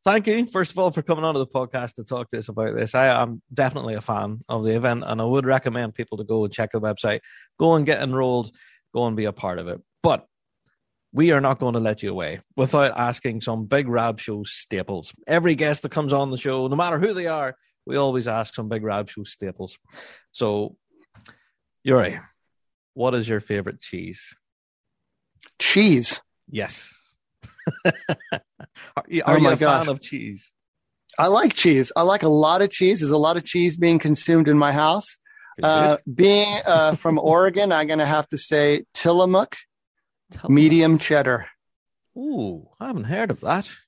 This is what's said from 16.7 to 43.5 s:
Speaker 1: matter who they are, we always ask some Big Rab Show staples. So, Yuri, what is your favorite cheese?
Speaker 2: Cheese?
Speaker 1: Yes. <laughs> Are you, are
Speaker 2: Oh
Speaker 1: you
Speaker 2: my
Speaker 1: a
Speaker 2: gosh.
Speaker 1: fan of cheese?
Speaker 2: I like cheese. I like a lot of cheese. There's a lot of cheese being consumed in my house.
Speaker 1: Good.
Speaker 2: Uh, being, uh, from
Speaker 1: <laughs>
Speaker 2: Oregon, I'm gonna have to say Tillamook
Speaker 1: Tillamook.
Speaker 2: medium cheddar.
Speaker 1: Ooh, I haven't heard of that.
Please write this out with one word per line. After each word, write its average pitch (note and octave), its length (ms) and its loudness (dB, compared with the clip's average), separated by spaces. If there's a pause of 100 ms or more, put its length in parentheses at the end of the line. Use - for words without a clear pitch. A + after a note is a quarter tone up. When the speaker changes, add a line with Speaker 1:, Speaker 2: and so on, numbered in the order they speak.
Speaker 1:
matter E3+ 240 -2
who G#3 140 0
they F3 140 -6
are, D3 280 -6 (300)
we C3+ 100 -8
always B2+ 320 0
ask A2 280 -4
some A2 120 -10
Big G#2+ 160 -6
Rab G#2 260 -4
Show G#2 140 -16
staples. - 540 -14 (560)
So, G#2+ 420 -4 (1080)
Yuri, G2+ 360 2 (760)
what C3 220 -2
is A2+ 120 -2
your A2 120 -2
favorite G2+ 420 -6
cheese? - 540 -14 (1200)
Speaker 2:
Cheese? F#3 600 2 (280)
Speaker 1:
Yes. - 440 -12 (920)
<laughs> - 0 -
Are - 1200 -10
you, E3 180 -4
are D#3+ 100 2
Speaker 2:
Oh - 20 6
Speaker 1:
you D3+ 60 6
Speaker 2:
my D#3 100 4
Speaker 1:
a - 20 2
Speaker 2:
gosh. C#3+ 300 2
Speaker 1:
fan D3 40 -4
of C3+ 120 -6
cheese? A2 500 -14 (680)
Speaker 2:
I E3 100 4
like A3 260 4
cheese. C3+ 420 4
I E3 60 2
like F#3+ 220 2
a D#3+ 60 4
lot D#3 320 4
of G3+ 100 2
cheese. F#3 280 2
There's D3 120 -2
a D#3 60 4
lot D#3+ 200 2
of E3 80 -6
cheese F3 320 0
being E3+ 220 4
consumed D#3 480 2
in D3 100 4
my C#3+ 140 4
house. D#3 460 0 (400)
Speaker 1:
Good. D#3 80 -4
Speaker 2:
Uh, D3+ 320 4 (160)
being, G3+ 520 4
uh, D#3+ 300 4
from D#3+ 240 0
Speaker 1:
<laughs> - 20 -2
Speaker 2:
Oregon, F3+ 500 4
I'm D#3 160 2
gonna D#3 180 0
have D3+ 240 0
to D3 80 -8
say D3 560 2
Tillamook F#3 640 2 (760)
Speaker 1:
Tillamook. - 180 -10
Speaker 2:
medium D#3+ 480 6
cheddar. C3+ 500 0 (720)
Speaker 1:
Ooh, G3 520 -6 (100)
I B3 80 -10
haven't F#3 180 -6
heard F#3+ 260 -4
of - 100 -6
that. F#3 280 -4 (180)